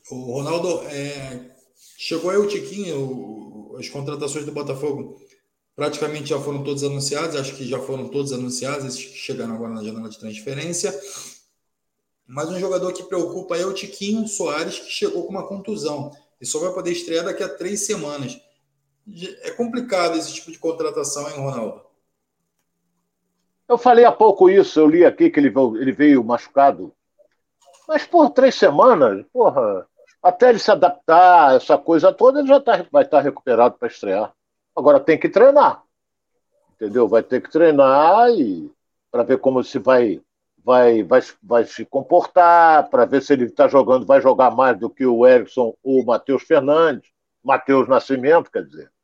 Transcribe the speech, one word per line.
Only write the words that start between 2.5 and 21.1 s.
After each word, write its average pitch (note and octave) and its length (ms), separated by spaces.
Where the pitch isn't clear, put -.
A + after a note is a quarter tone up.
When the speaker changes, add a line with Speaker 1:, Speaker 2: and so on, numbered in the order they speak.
Speaker 1:
o, G#2+ 800
as B2 120
contratações C#3+ 560
do D3 60
Botafogo C#3 680
praticamente D3 540
já D3 100
foram C#3 240
todas C#3 220
anunciadas, C#3+ 500
acho C3+ 220
que C3 100
já B2+ 120
foram B2+ 300
todas C#3 220
anunciadas, C3 540
esses B2 220
que - 100
chegaram A#2 380
agora A2+ 180
na A2 100
janela A2 260
de G#2 100
transferência. C#3+ 760
Mas D3 240
um F3+ 80
jogador F#3 340
que - 100
preocupa F3+ 540
é F3 80
o G3 80
Tiquinho G#3 560
Soares, E3 500
que - 120
chegou F3 340
com - 60
uma F#3+ 160
contusão D3+ 640
e A#2+ 80
só D3+ 140
vai F3+ 140
poder F3 180
estrear E3 320
daqui - 180
a F3+ 60
três G3 380
semanas. D3 520
É E3 100
complicado F#3 680
esse D3+ 160
tipo - 200
de - 60
contratação, D3+ 720